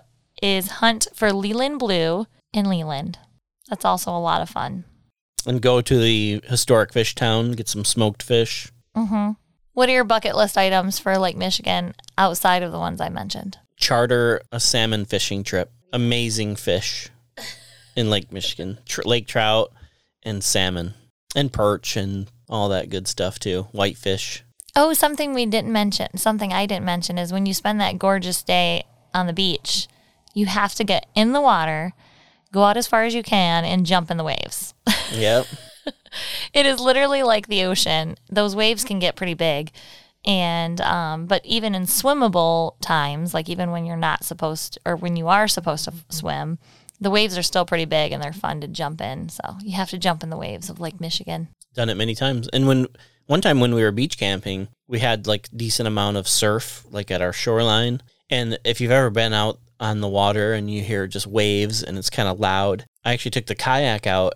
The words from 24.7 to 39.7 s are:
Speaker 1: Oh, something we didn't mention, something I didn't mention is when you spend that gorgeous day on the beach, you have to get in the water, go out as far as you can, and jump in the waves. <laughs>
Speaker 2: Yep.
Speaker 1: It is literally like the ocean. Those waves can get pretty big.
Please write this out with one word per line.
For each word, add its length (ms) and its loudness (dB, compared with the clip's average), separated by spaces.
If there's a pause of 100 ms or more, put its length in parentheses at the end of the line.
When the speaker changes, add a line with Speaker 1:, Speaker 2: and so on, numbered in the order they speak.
Speaker 1:
Oh, 140 6
something 420 0
we 120 0
didn't 260 -2
mention, 460 -2
something 340 0
I 140 0
didn't 180 -4
mention 340 -2
is 140 -4
when 140 0
you 80 -2
spend 260 -2
that 180 0
gorgeous 460 0
day 400 2 (300)
on 120 0
the 60 -2
beach, 560 -2 (460)
you 140 0
have 280 0
to 80 -2
get 220 2 (100)
in 160 4
the 80 2
water, 540 2 (580)
go 120 2
out 120 6
as 100 0
far 200 4
as 100 0
you 80 -2
can, 400 2
and 220 2
jump 260 2
in 60 -2
the 80 -4
waves. 480 -6 (120)
<laughs> 280 -2
Speaker 2:
Yep. 320 4 (1080)
Speaker 1:
It 120 4
is 140 2
literally 440 4
like 240 2
the 180 0
ocean. 520 0 (120)
Those 260 2
waves 280 2
can 160 -4
get 160 0
pretty 200 -4
big. 360 0 (540)